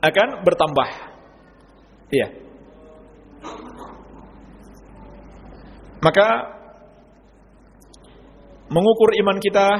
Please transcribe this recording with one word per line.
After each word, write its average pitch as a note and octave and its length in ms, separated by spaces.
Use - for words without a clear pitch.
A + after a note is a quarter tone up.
Akan F#3 240
bertambah. D3+ 420
Iya. A#2+ 140
Maka F#3+ 280
mengukur A3 500
iman G3 220
kita G3 240